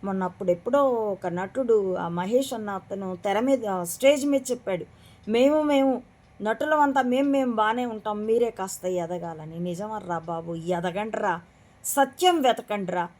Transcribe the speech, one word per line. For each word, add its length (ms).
మొన్న 200
అప్పుడెప్పుడో 640
ఒక 360
నటుడు, 680
ఆ 140
మహేష్ 440
అన్న 180
అతను 540
తెర 160
మీద, 420
స్టేజ్ 440
మీద 140
చెప్పాడు, 340
"మేము, 320
మేము 400
నటులమంతా 600
మేము, 280
మేము 220
బాగానే 340
ఉంటాం, 400
మీరే 240
కాస్త 360
ఎదగాలని." 720
నిజమర్రా 600
బాబు, 360
ఎదగండ్రా, 880
సత్యం 580
వెతకండ్రా. 680